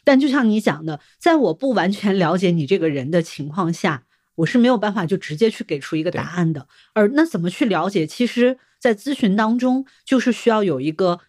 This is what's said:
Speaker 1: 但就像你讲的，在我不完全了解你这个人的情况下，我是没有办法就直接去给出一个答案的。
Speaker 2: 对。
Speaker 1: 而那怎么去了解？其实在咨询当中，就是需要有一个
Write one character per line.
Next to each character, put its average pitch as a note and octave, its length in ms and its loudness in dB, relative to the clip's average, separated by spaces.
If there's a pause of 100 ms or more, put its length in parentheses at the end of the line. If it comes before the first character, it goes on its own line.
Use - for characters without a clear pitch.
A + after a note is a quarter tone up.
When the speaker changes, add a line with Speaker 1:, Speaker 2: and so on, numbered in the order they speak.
Speaker 1:
但 C4+ 160 6
就 D4 80 2
像 B3+ 200 2
你 G#3+ 120 0
讲 D#3 260 -2
的， D#3 140 -6 (180)
在 E4+ 160 2
我 A#3+ 180 2
不 C4 200 -2
完 F#3 180 0
全 G3+ 260 0
了 F3 200 2
解 F#3 160 2
你 E3 120 0
这 F#3+ 140 0
个 D#3+ 100 0
人 C#3 220 -4
的 F3 100 2
情 D3+ 280 -8
况 E3 240 -4
下， D#3+ 320 -4 (320)
我 E3 100 0
是 - 120 0
没 A#3 80 6
有 B3+ 120 4
办 G#3 160 -4
法 G3 100 -2
就 F#3 120 -2
直 - 200 -8
接 A3 140 2
去 - 120 -8
给 D#3 160 -6
出 C#3 160 -10
一 D#3 80 -2
个 F3 80 -4
答 D#3 260 -8
案 E3 160 0
的。 D3 80 -6
Speaker 2:
对。 - 80 -20 (260)
Speaker 1:
而 G#3 200 4
那 D#4 120 4
怎 A3 140 -4
么 F3 100 -2
去 C#4 160 -2
了 F3+ 240 0
解？ F#3 160 0
其 A#3+ 200 -4
实 B3 320 0 (220)
在 A#3 140 2
咨 C4+ 200 -8
询 G3+ 220 0
当 A3 220 2
中， B3+ 280 0 (180)
就 C4+ 160 2
是 B3 120 0
需 - 180 0
要 G#3+ 140 2
有 D3 160 0
一 D3 120 -2
个 F3+ 360 0